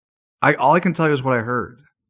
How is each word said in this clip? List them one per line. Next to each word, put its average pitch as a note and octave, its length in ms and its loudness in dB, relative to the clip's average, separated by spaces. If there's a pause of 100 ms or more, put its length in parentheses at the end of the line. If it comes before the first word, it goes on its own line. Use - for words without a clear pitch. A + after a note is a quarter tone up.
(420)
I, C#3+ 120 2
all C#3+ 200 2
I F3+ 60 4
can F3+ 140 0
tell D#3+ 140 0
you D3 60 0
is C3 100 -2
what C3 140 0
I A#2 40 -2
heard. A#2 400 -8 (280)